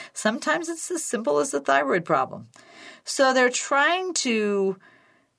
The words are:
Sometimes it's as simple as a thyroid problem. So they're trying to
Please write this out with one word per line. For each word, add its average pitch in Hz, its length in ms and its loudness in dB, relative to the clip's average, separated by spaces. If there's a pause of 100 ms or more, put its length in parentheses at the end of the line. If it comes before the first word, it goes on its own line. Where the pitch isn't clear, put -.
(120)
Sometimes 302 560 -2
it's 330 220 -8
as 339 140 -4
simple - 340 -2
as 277 140 0
a - 80 -2
thyroid 175 440 2
problem. 131 440 -2 (560)
So 262 300 2
they're 247 160 4
trying 320 640 0
to 202 640 0 (600)